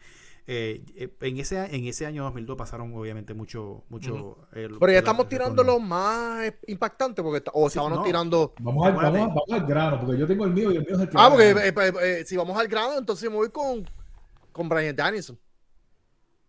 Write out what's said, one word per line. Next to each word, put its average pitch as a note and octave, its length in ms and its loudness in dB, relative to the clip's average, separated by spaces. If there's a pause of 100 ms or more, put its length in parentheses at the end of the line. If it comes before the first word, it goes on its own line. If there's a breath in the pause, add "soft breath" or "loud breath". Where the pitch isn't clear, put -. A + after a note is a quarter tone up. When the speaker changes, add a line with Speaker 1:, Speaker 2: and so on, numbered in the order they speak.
(440 soft breath)
Speaker 1:
Eh, A2+ 400 -6 (120)
eh, B2+ 120 -12 (120)
en C3 180 -6
ese, D#3+ 180 -6 (180)
en B2 120 -6
ese B2 180 -8
año D3+ 200 -8
dos C3 100 -8
mil A#2 100 -10
dos C3 140 -10
pasaron A#2 360 -12
obviamente A2 380 -10
mucho, G#2+ 560 -12
mucho, A#2 260 -12
Speaker 2:
Ujú. G#2 220 -12 (160)
Speaker 1:
eh, A2 160 -10 (100)
Speaker 2:
Pero F3+ 100 6
ya F#3+ 60 6
Speaker 1:
la, F#3 40 8
Speaker 2:
estamos A#3 240 2
Speaker 1:
el B3 80 -2
Speaker 2:
tirando B3+ 320 0
Speaker 1:
retorno. B3+ 100 4
Speaker 2:
lo A#3+ 60 4
más A3 760 -2 (140)
impactante, G#3+ 560 -4
porque D3+ 160 -2
está, - 160 -8
o D3+ 160 4
Speaker 1:
Sí, - 80 -12
Speaker 2:
estábamos D3+ 220 -2
Speaker 1:
no. G3 40 -4
Speaker 2:
tirando E3+ 560 2
Speaker 3:
Vamos B2+ 240 0
al, F#3+ 80 8
Speaker 1:
Acuérdate. D#3+ 280 2
Speaker 3:
vamos, G#3 140 0 (140)
vamos G#3+ 140 -2
al D3 60 -2
grano, D3 320 0
porque B2+ 180 0
yo D3+ 80 0
tengo F#3+ 180 0
el F#3+ 80 2
mío G3+ 200 2
y F3 40 2
el D3+ 80 -2
mío E3+ 120 -4
es F3+ 40 2
el F#3+ 80 0
que - 80 -2
Speaker 2:
Ah, F#3+ 40 6
Speaker 3:
va A3 60 12
a C4 40 10
Speaker 2:
porque, A3 240 8
Speaker 3:
ganar. G3+ 120 2
Speaker 2:
eh, F#3 120 2
eh, F3+ 420 2
eh, D#3+ 60 -10
si F#3 100 -6
vamos F3+ 220 -2
al A3+ 100 0
grano, A3+ 300 -2
entonces G#3+ 320 -4
me G#3+ 60 -6
voy A3 140 0
con, C4 380 -6 (600)
con E3+ 180 -6
Bryan D#3 280 -2
Danielson. D#3+ 420 -4 (1120)